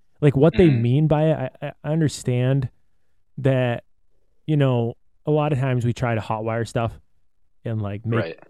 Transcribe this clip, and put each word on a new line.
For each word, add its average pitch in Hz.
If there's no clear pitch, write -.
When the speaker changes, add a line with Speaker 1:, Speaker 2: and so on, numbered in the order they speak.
Speaker 1:
like, 147
what 151
they 180
Speaker 2:
Mm-hmm. 127
Speaker 1:
mean 139
by 151
it. -
I, 147
I, 139
I 147
understand 131
that, 127
you 156
know, 123
a 151
lot 151
of 123
times 127
we 120
try 120
to 110
hotwire 110
stuff 117
and, 113
like, 101
make, 117
Speaker 2:
Right. -